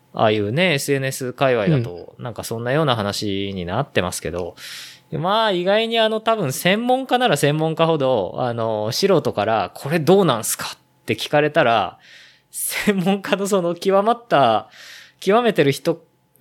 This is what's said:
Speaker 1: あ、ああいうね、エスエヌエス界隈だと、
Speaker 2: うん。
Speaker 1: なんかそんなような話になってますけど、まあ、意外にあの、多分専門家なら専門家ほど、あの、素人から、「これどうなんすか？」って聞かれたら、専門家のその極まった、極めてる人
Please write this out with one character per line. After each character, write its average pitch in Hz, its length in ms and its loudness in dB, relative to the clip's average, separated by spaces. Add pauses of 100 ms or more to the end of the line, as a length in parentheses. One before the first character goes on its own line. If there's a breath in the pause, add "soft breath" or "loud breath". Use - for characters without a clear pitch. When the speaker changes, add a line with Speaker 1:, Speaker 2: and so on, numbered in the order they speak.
(140)
Speaker 1:
あ、 - 60 -8
あ - 60 2
あ 110 60 4
い 110 80 0
う 101 120 -4
ね、 165 220 0
エ 139 60 -2
ス 143 140 -2
エ 139 60 0
ヌ 135 80 -4
エ 131 40 -4
ス 127 220 -8
界 135 200 0
隈 120 140 0
だ 147 160 2
と、 87 340 -12
Speaker 2:
う - 40 -20
ん。 - 20 -10
Speaker 1:
な 123 80 -10
ん - 20 -18
か - 100 -10
そ 113 140 -8
ん 117 60 -8
な 120 80 -4
よ 151 120 2
う - 20 0
な 131 100 2
話 98 580 -4
に 92 120 -6
な 95 160 -2
っ 139 80 -10
て - 120 2
ま 90 100 -2
す - 100 -10
け 80 100 -6
ど、 85 240 -8 (560 loud breath)
ま 190 340 0
あ、 214 60 2
意 175 120 -2
外 214 240 2
に 233 120 0
あ 220 100 2
の、 220 100 -2
多 226 160 0
分 170 160 -2
専 208 340 0
門 254 220 0
家 247 100 2
な 247 120 2
ら 151 80 2
専 147 180 2
門 160 200 0
家 160 120 2
ほ 160 100 2
ど、 131 420 0
あ 120 140 -2
の、 113 380 -2
素 190 300 2
人 117 100 -2
か 101 140 -2
ら、 107 300 0
「こ - 140 -10
れ 170 100 0
ど 180 220 6
う 190 40 2
な 131 120 2
ん 110 60 -6
す - 140 -6
か？」 - 80 -10 (100)
っ - 20 -20 (280)
て 120 100 -2
聞 - 140 -6
か 151 100 2
れ 147 120 2
た - 120 2
ら、 117 360 0 (520 loud breath)
専 - 460 -2
門 196 240 0
家 202 160 0
の 196 100 -4
そ 190 140 2
の 170 140 -2
極 190 300 2
ま 233 80 4
っ 233 140 -6
た、 117 420 4 (520 loud breath)
極 208 220 4
め 226 100 2
て 160 100 2
る 139 80 4
人 165 340 -4 (360)